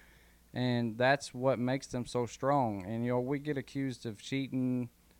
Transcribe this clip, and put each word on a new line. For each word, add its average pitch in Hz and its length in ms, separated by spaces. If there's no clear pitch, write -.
and 120 440
that's 131 360
what 127 260
makes 127 280
them 123 180
so 123 200
strong. 117 600
And, 113 180
you 123 80
know, 123 80
we 135 200
get 143 180
accused 135 480
of 107 160
cheating 127 680